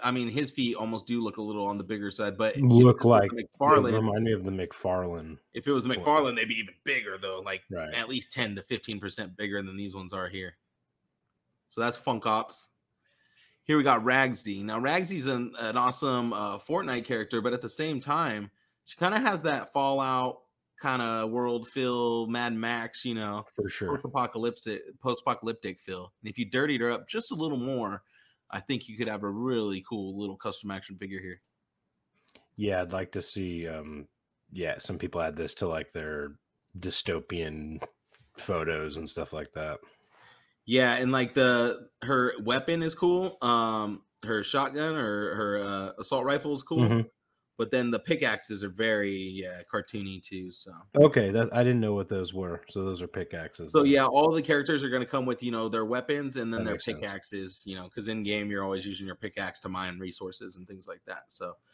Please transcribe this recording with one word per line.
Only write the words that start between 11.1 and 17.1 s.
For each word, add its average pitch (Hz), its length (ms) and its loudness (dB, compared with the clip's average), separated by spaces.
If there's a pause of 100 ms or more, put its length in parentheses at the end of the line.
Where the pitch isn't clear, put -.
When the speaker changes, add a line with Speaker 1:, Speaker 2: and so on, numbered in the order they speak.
Speaker 1:
So 120 100 -4
that's 117 160 0
Funk 117 280 -2
Ops. - 440 -2 (920)
Here 151 140 4
we 139 60 6
got 120 200 6
Ragsy. 123 600 2
Now, 110 160 -4
Ragsy's 160 480 0
an, 123 320 -2
an 117 180 -2
awesome, 123 560 2
uh, 104 260 -4
Fortnite 139 460 -2
character, 113 360 -2